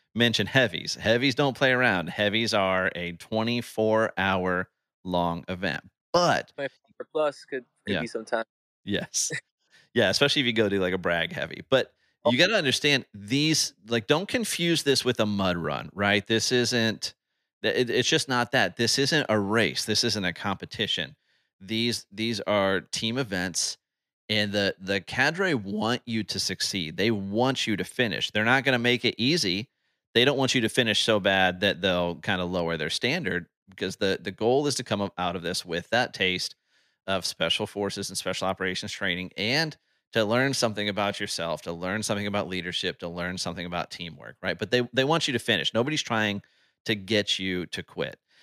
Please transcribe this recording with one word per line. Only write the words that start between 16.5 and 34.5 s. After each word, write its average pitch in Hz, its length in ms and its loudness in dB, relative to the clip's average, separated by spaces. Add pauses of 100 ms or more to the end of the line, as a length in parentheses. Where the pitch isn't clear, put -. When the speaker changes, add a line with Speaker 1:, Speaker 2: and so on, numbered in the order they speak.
Speaker 1:
isn't, 117 600 0 (480)
th-, 107 140 0
it, 120 140 2
it's 117 180 2
just 151 220 2
not 123 240 0
that. 104 240 2
This 117 220 2
isn't 139 280 2
a 107 100 4
race. 98 460 2
This 110 220 0
isn't 104 180 0
a 90 80 0
competition. 90 840 -4 (420)
These, 110 500 -2
these 110 320 -4
are 98 400 2
team 117 360 -4
events, 95 600 -4 (520)
and 104 240 0
the, 98 260 2
the 95 220 -2
cadre 160 540 0
want 107 500 -2
you 113 180 -2
to 98 160 -6
succeed. 87 560 -4
They 101 160 2
want 110 560 0
you 107 80 2
to 92 80 -4
finish. 92 480 -2
They're 107 140 0
not 127 180 4
gonna 127 160 2
make 123 240 2
it 120 140 0
easy. 113 500 0 (460)
They 120 100 6
don't 139 140 4
want 131 180 2
you 123 60 4
to 110 80 2
finish 113 340 2
so 107 160 4
bad 92 420 2
that 95 200 0
they'll 87 340 0
kinda 90 300 -2
lower 85 320 -2
their 76 120 -4
standard, 104 580 -2 (220)
because 95 280 -6
the, 95 240 0
the 101 100 -8
goal 127 360 2